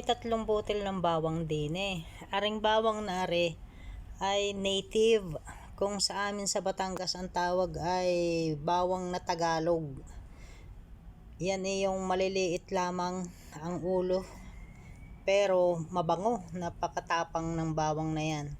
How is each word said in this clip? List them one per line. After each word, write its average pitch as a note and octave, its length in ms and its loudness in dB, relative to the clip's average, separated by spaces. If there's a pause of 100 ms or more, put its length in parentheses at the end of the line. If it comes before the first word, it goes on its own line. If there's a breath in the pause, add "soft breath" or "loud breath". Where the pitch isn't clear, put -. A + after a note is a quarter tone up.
tatlong A3+ 400 2
butil G#3 400 2
ng F#3+ 160 -2
bawang D#3+ 480 2
din D3+ 240 0
eh. F#3 320 -4 (240 loud breath)
Aring G#3 320 0
bawang A3 400 4
na F#3 240 0
are E3+ 320 2 (640 loud breath)
ay G3+ 320 2
native. G3 720 4 (480 loud breath)
Kung G3+ 240 0
sa G3 320 0
amin G3+ 160 -4
sa G3 160 0
Batangas F#3+ 560 -2
ang F#3 80 -6
tawag F3+ 560 2
ay F3+ 320 2 (400)
bawang F3+ 560 2
na F3+ 80 -2
Tagalog. E3 720 2 (1500 loud breath)
Yan F#3+ 240 0
eh G3 160 0
yung F#3+ 240 0
maliliit F#3 640 0
lamang F3+ 560 -2 (320 loud breath)
ang E3 240 -4
ulo. F#3 400 2 (1040 loud breath)
Pero F#3 640 6
mabango, F3+ 640 2
napakatapang E3 1040 -2
ng D#3+ 160 0
bawang D#3 400 0
na D#3 80 0
yan. D3 380 -2